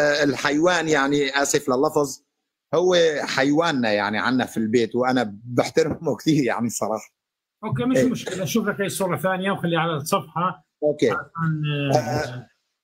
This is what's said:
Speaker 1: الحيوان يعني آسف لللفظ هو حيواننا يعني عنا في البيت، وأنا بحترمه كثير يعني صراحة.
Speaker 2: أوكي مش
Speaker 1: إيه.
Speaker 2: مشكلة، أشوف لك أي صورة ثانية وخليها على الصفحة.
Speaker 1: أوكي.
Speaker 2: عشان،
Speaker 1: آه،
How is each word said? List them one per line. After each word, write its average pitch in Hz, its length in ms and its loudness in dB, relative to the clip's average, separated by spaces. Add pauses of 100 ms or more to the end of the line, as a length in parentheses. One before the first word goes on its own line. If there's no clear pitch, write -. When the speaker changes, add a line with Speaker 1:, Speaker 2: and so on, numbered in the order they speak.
(300)
Speaker 1:
الحيوان 156 580 2
يعني 143 540 2
آسف 139 280 0
لللفظ 143 540 0 (500)
هو 180 220 4 (280)
حيواننا 143 680 2
يعني 104 280 0
عنا 120 260 0
في - 120 -8
البيت، 113 380 0
وأنا 123 500 0
بحترمه 127 680 0
كثير 156 280 2
يعني 113 260 0
صراحة. 107 440 -6 (500)
Speaker 2:
أوكي 240 220 -2
مش 262 120 2
Speaker 1:
إيه. 262 120 4
Speaker 2:
مشكلة، 185 340 -6
أشوف 196 240 0
لك 202 140 -2
أي 190 80 -2
صورة 180 280 -2
ثانية 185 340 -2
وخليها 170 280 -2
على 165 160 -2
الصفحة. 175 680 -4 (180)
Speaker 1:
أوكي. 147 260 2
Speaker 2:
عشان، 160 540 -2 (320)
Speaker 1:
آه، 147 520 -2 (360)